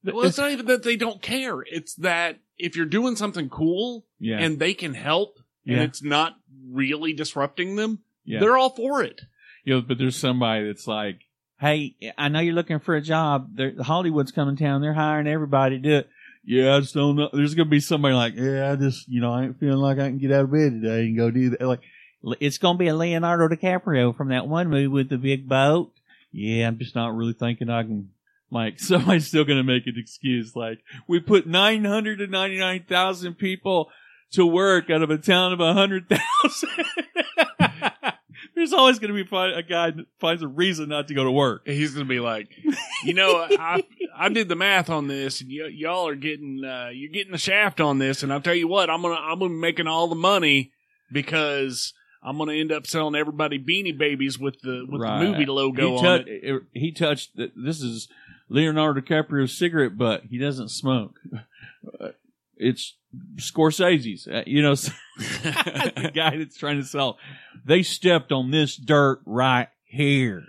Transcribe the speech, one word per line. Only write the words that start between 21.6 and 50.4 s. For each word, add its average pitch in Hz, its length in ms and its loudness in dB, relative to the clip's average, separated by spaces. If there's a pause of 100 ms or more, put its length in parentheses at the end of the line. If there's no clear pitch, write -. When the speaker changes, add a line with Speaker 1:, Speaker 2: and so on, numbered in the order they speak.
Speaker 2:
Like, 127 200 -2 (420)
l-, 123 160 -6
it's 143 200 -2
gonna 180 180 2
be 180 120 2
a 156 60 0
Leonardo 170 520 2
DiCaprio 165 680 0
from 139 140 -4
that 127 180 -2
one 165 220 -2
movie 139 160 2
with 135 240 0
the 135 80 -2
big 135 320 -2
boat. 143 420 4 (400)
"Yeah, 113 360 -2
I'm 113 100 -2
just 120 160 -10
not 117 220 -4
really 113 180 -2
thinking 117 380 -4
I 117 100 0
can." 104 280 -6 (420)
Like, 113 280 -4
<laughs> - 120 -2
somebody's 170 360 4
still 156 180 2
gonna 135 180 2
make 127 240 0
an 113 100 -6
excuse. 120 580 -4
Like, 113 220 -6 (300)
"We 175 120 2
put 175 280 4
nine 208 380 2
hundred 214 360 -2
and 196 100 -6
ninety-nine 190 560 -2
thousand 180 520 -2
people 185 500 0 (440)
to 185 120 6
work 180 460 4
out 160 100 4
of 156 80 2
a 156 80 2
town 185 360 4
of 175 60 -4
a 170 140 4
hundred 196 340 2
thousand." 1047 600 2 (880)
<laughs> 262 560 -2 (420)
There's 330 180 0
always 262 260 6
gonna 208 140 -4
be 196 120 -4
fi-, 185 260 -2
a 170 120 -6
guy 170 280 0
that 156 140 -10 (140)
finds 170 220 0
a 156 60 -6
reason 156 420 0
not 147 200 -4
to 151 40 -8
go 135 120 2
to 131 60 2
work. 131 360 2
Speaker 1:
He's 143 260 -2
gonna 143 120 -6
be 127 160 -2
like, 110 260 -4 (560)
"You 359 100 -2
know, 381 240 4
I, 370 460 0 (320)
I 185 140 0
did 214 180 0
the 170 80 -2
math 185 340 2
on 151 180 -2
this, 139 340 -6
and 127 80 -16
y-, 151 240 -10
y'all 165 340 -4
are 147 80 -4
getting, 139 480 -8
uh, 127 300 -10
you're 143 180 -14
getting 190 220 -8
the 170 40 -6
shaft 196 440 0
on 143 180 4
this, 135 240 0
and 139 80 -4
I'll 143 100 -4
tell 175 140 0
you 170 140 0
what, 185 200 2
I'm 165 120 0
gonna, 170 140 -2
I'm 160 240 -6
gonna 185 140 0
be 160 60 -6
making 165 280 -2
all 160 200 0
the 170 80 -2
money 165 560 2 (400)